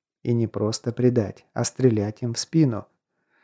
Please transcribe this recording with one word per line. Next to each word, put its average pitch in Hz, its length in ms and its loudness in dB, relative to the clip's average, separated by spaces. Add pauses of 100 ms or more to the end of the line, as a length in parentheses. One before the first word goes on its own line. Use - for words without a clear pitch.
(240)
И 120 100 0
не 117 140 0
просто 110 440 -4
предать, 120 640 0
а 117 100 -4
стрелять 107 580 0
им 117 120 -4
в - 60 -8
спину. 131 480 0 (560)